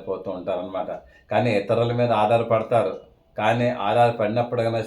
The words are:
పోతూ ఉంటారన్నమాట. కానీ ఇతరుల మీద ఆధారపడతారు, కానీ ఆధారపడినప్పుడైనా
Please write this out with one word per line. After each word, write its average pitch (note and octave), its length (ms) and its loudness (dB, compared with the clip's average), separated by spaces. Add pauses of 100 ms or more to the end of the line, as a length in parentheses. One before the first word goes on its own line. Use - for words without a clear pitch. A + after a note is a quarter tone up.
పోతూ F#2+ 260 -8
ఉంటారన్నమాట. F2+ 600 -6 (380)
కానీ A2+ 280 2
ఇతరుల A#2 360 2
మీద A#2+ 180 0 (100)
ఆధారపడతారు, A2+ 720 2 (440)
కానీ A#2 300 2 (200)
ఆధారపడినప్పుడైనా A#2 1000 0